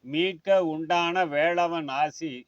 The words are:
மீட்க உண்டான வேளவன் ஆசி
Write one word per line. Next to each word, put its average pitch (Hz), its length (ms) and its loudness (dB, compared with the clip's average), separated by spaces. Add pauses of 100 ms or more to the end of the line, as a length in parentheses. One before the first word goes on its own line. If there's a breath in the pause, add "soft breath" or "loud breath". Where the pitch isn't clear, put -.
மீட்க 165 440 -2 (180)
உண்டான 170 600 0
வேளவன் 165 720 0
ஆசி 151 360 -2 (160)